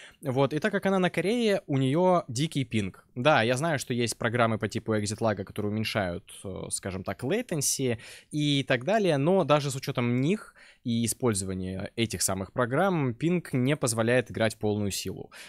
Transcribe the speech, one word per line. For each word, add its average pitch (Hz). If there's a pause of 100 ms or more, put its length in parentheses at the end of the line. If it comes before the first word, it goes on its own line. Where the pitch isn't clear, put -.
(220)
Вот, 135
и 151
так 208
как 190
она 196
на 180
Корее, 202
у 139
неё 165
дикий 139
пинг. 104 (100)
Да, 127
я 120
знаю, 151
что -
есть 120
программы 113
по 110
типу -
Exit 107
Lag, 107
которые 104
уменьшают, 104 (120)
э, 92
скажем 92
так, 101
latency 139 (340)
и 147
так 127
далее, 180
но 170
даже 143
с 120
учётом 127
них 175 (300)
и 117
использования 95
этих 110
самых 95
программ, 135
пинг 165
не 131
позволяет 117
играть 113
в -
полную 104
силу. 95 (160)